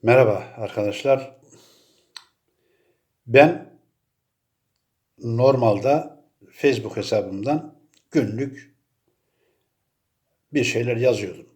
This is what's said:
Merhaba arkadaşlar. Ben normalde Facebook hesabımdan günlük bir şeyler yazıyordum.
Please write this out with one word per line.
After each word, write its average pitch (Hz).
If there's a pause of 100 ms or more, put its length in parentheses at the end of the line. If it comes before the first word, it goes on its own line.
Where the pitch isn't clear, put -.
Merhaba 113 (120)
arkadaşlar. 113 (1900)
Ben 139 (1400)
normalde 120 (380)
Facebook 110
hesabımdan 104 (360)
günlük 127 (1800)
bir 143
şeyler 120
yazıyordum. 104